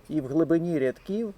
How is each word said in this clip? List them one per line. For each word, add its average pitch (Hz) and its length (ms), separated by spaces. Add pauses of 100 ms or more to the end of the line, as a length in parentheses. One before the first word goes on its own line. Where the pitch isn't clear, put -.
і 151 120
в 131 60
глибині 165 520
рядків 196 580